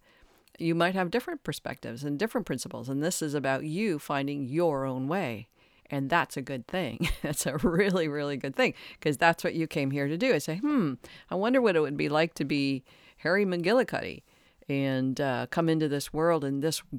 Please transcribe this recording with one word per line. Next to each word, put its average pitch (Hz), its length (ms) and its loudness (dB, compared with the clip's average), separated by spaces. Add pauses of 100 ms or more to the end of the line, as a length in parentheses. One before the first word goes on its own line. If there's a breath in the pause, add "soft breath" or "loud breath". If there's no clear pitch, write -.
(580 soft breath)
You 165 160 0
might 170 220 2
have 180 160 0
different 277 320 -4
perspectives 127 600 -8
and 143 140 -2
different 220 300 -2
principles. 127 420 -6
And 139 140 0
this 185 180 0
is 151 120 -2
about 135 320 0
you 165 340 -2
finding 143 480 -2
your 143 380 2
own 131 220 -2
way. 139 420 -4 (420 soft breath)
And 139 180 -2
that's 170 280 2
a 139 40 -4
good 127 260 -8
thing. 156 480 -2
<laughs> - 80 -14
That's 147 220 -2
a 143 120 -2
really, 180 500 2
really 143 300 -2
good 139 180 -6
thing, 254 180 2 (280 loud breath)
'cause 147 160 0
that's 170 260 4
what 175 120 -2
you 160 120 0
came 139 240 0
here 143 160 0
to 160 100 -2
do, 247 160 2
is 147 100 2
say, 165 140 -4
"Hmm, 226 360 0 (360 loud breath)
I 170 60 -4
wonder 240 260 4
what 202 140 4
it 156 60 6
would 143 160 0
be 151 120 2
like 160 260 2
to 156 100 -2
be 139 380 0 (340 loud breath)
Harry 190 260 2
McGillicuddy 180 800 0 (460 soft breath)
and, 135 520 0
uh, 123 300 0
come 170 180 2
into 156 200 4
this 139 260 -4
world 160 300 2
in 139 160 -2
this, 151 240 -2 (160)